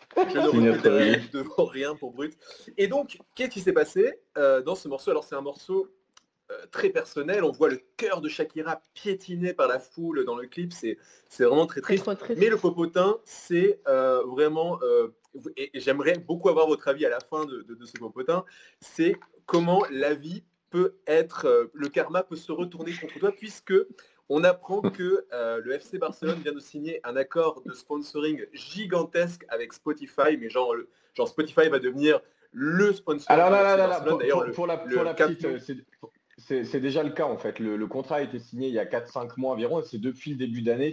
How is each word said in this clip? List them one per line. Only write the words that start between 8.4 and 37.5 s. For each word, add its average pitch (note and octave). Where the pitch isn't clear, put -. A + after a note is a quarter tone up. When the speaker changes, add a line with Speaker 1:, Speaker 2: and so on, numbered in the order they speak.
Speaker 1:
piétiné F3+
par C#3
la E3
foule D#3
dans A#2+
le B2
clip. F3
C'est, A2
c'est -
vraiment C#3+
très -
Speaker 3:
C'est -
Speaker 1:
triste. F#3+
Speaker 3:
trop G#3
triste. A3+
Speaker 1:
Mais G#3+
le A3
popotin, F3
c'est, -
euh, C3
vraiment, D#3
euh, A#2+
et, C#3
et C3
j'aimerais C#3+
beaucoup E3+
avoir D#3+
votre D3+
avis C#3+
à B2
la A#2+
fin D#3
de, B2
de, A2+
de A#2+
ce -
popotin, C3
c'est -
comment E3+
la C#3
vie D#3
peut F3+
être, D#3+
euh, A#2+
le C#3+
karma E3
peut E3+
se -
retourner E3+
contre D#3+
toi, G3+
puisque G3+
on D#3
apprend F3+
que, F#3+
euh, A#2
le C3
F -
C -
Barcelone D#3+
vient D3
de C#3+
signer D3+
un A#2+
accord D#3
de -
sponsoring D3
gigantesque F3
avec -
Spotify, D3+
mais A2+
genre, B2
le, A#2
genre A#2
Spotify D#3
va C3+
devenir C3+
le F3
sponsor D3+
Speaker 2:
Alors E3
Speaker 1:
du F#3+
Speaker 2:
là, G3+
Speaker 1:
F -
C -
Speaker 2:
là, G3
là, F#3+
là, F#3
Speaker 1:
Barcelone. D#3+
Speaker 2:
pour, D#3+
Speaker 1:
D'ailleurs, C#3
Speaker 2:
pour, B2
Speaker 1:
le, A#2+
Speaker 2:
pour F3
la, E3
Speaker 1:
le B2
Speaker 2:
pour B2+
la E3
Speaker 1:
Camp D#3
Speaker 2:
petite, E3
Speaker 1:
Nou C3+
Speaker 2:
euh, B2
c'est, C3
c'est, B2+
c'est C3+
déjà C#3
le D3
cas D#3+
en A#2
fait. -